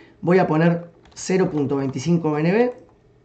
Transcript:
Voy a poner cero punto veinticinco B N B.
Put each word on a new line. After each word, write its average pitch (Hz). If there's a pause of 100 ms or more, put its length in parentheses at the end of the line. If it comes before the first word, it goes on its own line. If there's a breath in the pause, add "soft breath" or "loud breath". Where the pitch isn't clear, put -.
(220 loud breath)
Voy 175
a -
poner 170 (220)
cero 185
punto 139
veinticinco 151
B 151
N 165
B. 247 (520)